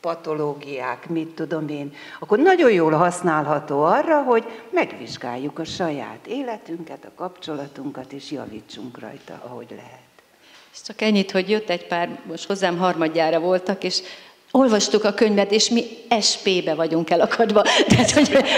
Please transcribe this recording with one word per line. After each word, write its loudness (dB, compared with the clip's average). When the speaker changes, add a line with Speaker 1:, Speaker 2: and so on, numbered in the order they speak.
Speaker 1:
patológiák, -6
mit -4
tudom -6
én, -8
akkor 0
nagyon 6
jól 4
használható 2
arra, 2
hogy 2
megvizsgáljuk -6
a -6
saját -6
életünket, -10
a -20
kapcsolatunkat, -10
és -14
javítsunk -12
rajta, -16
ahogy -16
lehet. -20
Speaker 2:
És -20
csak -12
ennyit, 2
hogy 0
jött -2
egy -4
pár, -4
most -10
hozzám -2
harmadjára 2
voltak, 0
és -2
olvastuk 2
a 2
könyvet, 2
és 2
mi 2
S 0
P-be 0
vagyunk 0
elakadva. 4
<laughs> 2
Tehát, 6
hogy 4